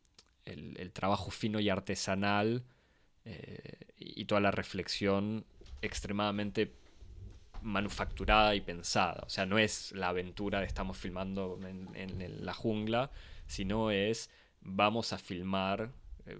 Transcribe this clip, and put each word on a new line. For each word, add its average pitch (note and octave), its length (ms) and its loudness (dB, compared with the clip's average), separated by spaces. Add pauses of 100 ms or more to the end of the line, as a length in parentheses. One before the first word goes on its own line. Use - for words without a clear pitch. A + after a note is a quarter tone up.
(460)
el, - 340 -10
el F#2 140 -10
trabajo G2 360 2
fino G#2+ 300 -2
y G#2 100 4
artesanal, G2+ 960 2 (600)
eh, - 540 -12 (180)
y, - 240 -12
y G2+ 40 -4
toda G#2 140 4
la G2+ 120 6
reflexión G2 960 0 (360)
extremadamente G#2 880 0 (880)
manufacturada G#2 920 4
y G2+ 60 0
pensada. F#2 640 0
O - 40 -18
sea, G2 160 0
no G2+ 140 4
es - 320 2
la F#2 180 0
aventura F#2 520 -2
de F#2 60 0
estamos F#2+ 300 -4
filmando F#2+ 720 -4
en, F#2+ 280 -10
en, F#2 260 -8
en G2+ 240 -8
la F2+ 80 -4
jungla, A2 580 2 (340)
sino G#2+ 460 0
es G#2 380 2 (320)
vamos G#2 500 2
a F#2+ 60 -2
filmar, F#2+ 720 0 (340)
eh, G2+ 140 -12